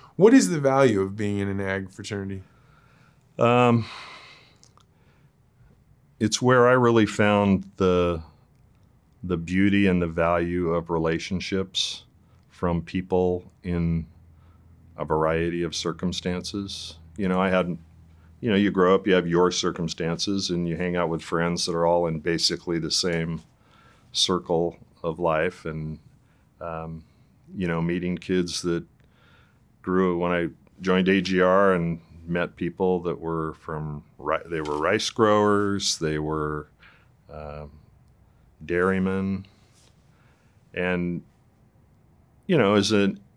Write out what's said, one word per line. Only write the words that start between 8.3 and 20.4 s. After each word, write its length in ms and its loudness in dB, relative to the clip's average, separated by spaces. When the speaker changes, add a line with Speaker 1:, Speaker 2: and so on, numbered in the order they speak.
Speaker 2:
the 140 -2
beauty 480 2
and 160 2
the 60 -2
value 640 0
of 160 -4
relationships 1120 -4
from 320 -2
people 720 -2
in 420 -2
a 80 -6
variety 600 0
of 120 -6
circumstances. 1200 -8
You 100 -4
know, 140 0
I 80 2
had, 280 0
you 100 -4
know, 60 2
you 160 4
grow 240 4
up, 100 0
you 80 4
have 140 2
your 240 4
circumstances, 1000 -4